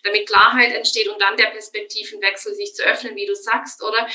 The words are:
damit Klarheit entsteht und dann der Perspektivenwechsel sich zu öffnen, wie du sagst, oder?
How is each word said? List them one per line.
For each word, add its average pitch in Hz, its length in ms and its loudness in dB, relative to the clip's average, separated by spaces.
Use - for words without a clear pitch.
damit 208 240 0
Klarheit 233 460 6
entsteht 220 340 0
und 208 120 -4
dann 196 160 2
der 220 100 4
Perspektivenwechsel 208 1080 -6
sich 202 200 -8
zu 214 100 -4
öffnen, - 320 0
wie 202 100 -4
du 202 80 -2
sagst, - 480 -4
oder? 339 320 0